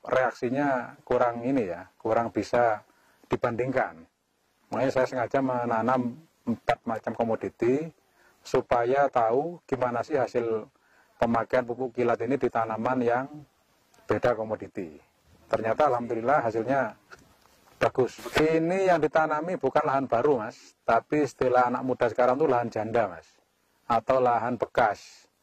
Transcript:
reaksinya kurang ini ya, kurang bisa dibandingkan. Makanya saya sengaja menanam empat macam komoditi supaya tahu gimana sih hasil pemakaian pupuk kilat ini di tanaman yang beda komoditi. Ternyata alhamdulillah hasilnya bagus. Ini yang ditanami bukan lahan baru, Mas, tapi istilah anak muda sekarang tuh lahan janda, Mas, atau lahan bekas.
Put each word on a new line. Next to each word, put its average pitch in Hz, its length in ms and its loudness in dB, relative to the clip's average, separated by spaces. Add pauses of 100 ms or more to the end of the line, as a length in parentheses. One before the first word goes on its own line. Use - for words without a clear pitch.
reaksinya 127 880 -2 (100)
kurang 120 380 0
ini 120 320 -2
ya, 90 240 -12
kurang 113 320 0
bisa 110 560 0 (440)
dibandingkan. 120 640 -2 (800)
Makanya 123 160 0
saya 127 160 2
sengaja 127 320 -2
menanam 123 800 -2 (320)
empat - 320 -2
macam 113 320 -6
komoditi 117 720 -2 (560)
supaya 127 640 0
tahu 135 640 0
gimana 123 320 -2
sih 147 160 -4
hasil 113 480 -2 (560)
pemakaian 117 400 2
pupuk 120 320 -6
kilat 120 320 2
ini 131 160 -2
di 123 80 0
tanaman 113 560 -2
yang 123 240 0 (800)
beda 117 240 0
komoditi. 101 640 -8 (480)
Ternyata 113 480 0
alhamdulillah 120 480 0
hasilnya 113 560 -2 (800)
bagus. 123 400 0 (160)
Ini 165 560 2
yang 170 80 6
ditanami 156 640 0
bukan 151 240 0
lahan 135 240 0
baru, 127 320 2
Mas, 113 160 -10 (240)
tapi 127 480 2
istilah 123 400 4
anak 127 160 -4
muda 123 240 0
sekarang 123 240 2
tuh 147 160 2
lahan 120 240 0
janda, 110 400 -2
Mas, - 160 -18 (560)
atau 117 320 2
lahan 120 400 2
bekas. - 720 -2 (140)